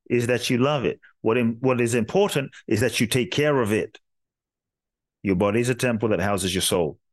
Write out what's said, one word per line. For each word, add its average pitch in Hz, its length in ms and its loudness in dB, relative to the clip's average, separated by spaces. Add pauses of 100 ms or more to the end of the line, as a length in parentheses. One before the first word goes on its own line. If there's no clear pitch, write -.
is 120 200 0
that 120 240 0
you 123 80 2
love 135 260 0
it. - 140 -4 (220)
What 113 160 2
im-, 117 240 0
what 127 200 2
is 120 140 0
important 143 560 0 (160)
is 110 140 0
that 123 180 0
you 113 80 2
take 123 240 -2
care 143 280 2
of 107 120 0
it. - 280 -2 (1200)
Your 98 120 2
body 101 260 0
is 120 80 -2
a 123 60 0
temple 117 340 -2
that 98 100 0
houses 95 340 -2
your 90 80 -2
soul, 85 380 -2 (140)